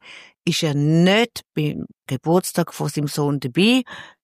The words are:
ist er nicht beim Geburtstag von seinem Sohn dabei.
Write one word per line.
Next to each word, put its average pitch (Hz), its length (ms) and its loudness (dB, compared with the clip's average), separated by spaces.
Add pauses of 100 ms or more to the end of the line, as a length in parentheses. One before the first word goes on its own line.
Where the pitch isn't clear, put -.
(460)
ist - 160 0
er 147 140 0
nicht 170 680 2 (140)
beim 151 300 -4 (200)
Geburtstag - 680 -2
von 151 160 -6
seinem 147 180 -4
Sohn 143 320 -2
dabei. 202 420 2 (420)